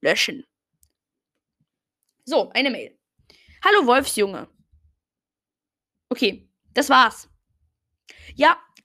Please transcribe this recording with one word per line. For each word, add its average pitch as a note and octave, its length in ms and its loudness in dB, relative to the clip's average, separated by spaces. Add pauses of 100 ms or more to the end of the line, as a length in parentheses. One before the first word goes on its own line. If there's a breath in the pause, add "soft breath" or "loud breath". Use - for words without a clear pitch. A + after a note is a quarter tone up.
löschen. - 440 -2 (1800)
So, B3+ 240 -2
eine C4 160 -2
Mail. E3 260 -12 (680 soft breath)
„Hallo G4 240 4
Wolfsjunge.“ G#3+ 600 -2 (1600)
Okay, A3+ 380 -6 (260)
das - 160 -2
war's. B3+ 380 2 (1080 loud breath)
Ja, D4+ 220 2 (280)